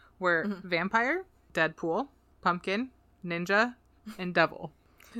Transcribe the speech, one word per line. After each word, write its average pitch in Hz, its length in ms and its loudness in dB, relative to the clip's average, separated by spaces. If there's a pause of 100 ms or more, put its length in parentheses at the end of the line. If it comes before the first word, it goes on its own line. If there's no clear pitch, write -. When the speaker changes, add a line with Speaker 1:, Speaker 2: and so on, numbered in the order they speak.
(180)
Speaker 1:
were 175 280 2
Speaker 2:
Mm-hmm. 190 220 -6
Speaker 1:
vampire, 226 580 0 (280)
Deadpool, 165 540 0 (340)
pumpkin, 190 480 0 (340)
ninja, 196 520 0 (420)
and 180 160 -6
devil. 165 380 0 (480)